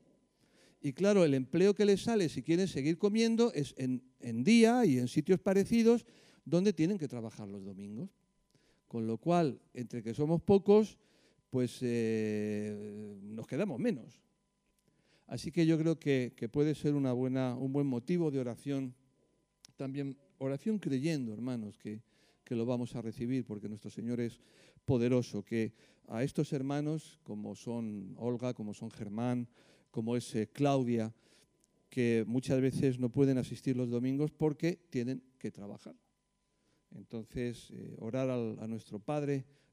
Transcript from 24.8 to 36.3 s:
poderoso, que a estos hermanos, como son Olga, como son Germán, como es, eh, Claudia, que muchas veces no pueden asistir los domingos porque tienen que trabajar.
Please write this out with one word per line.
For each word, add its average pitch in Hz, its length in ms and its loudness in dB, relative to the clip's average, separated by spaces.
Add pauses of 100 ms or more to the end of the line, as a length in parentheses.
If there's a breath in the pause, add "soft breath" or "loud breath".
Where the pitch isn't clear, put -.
poderoso, 123 640 2
que 113 280 -2 (340 soft breath)
a 117 160 -4
estos 143 280 -2
hermanos, 147 720 -4
como 104 320 -10
son 107 600 -8
Olga, 120 360 -4
como 104 200 -8
son 113 160 -12
Germán, 120 580 -4 (440 soft breath)
como 117 240 -2
es, 120 200 -4
eh, 110 160 0
Claudia, 120 640 0 (760 soft breath)
que 117 360 2
muchas 131 360 0
veces 131 380 2
no 123 100 0
pueden 135 280 4
asistir 127 380 -2
los 123 140 -2
domingos 135 420 0
porque 156 480 -2 (100)
tienen 127 320 -4 (160)
que - 140 -10
trabajar. 202 440 -16 (1000)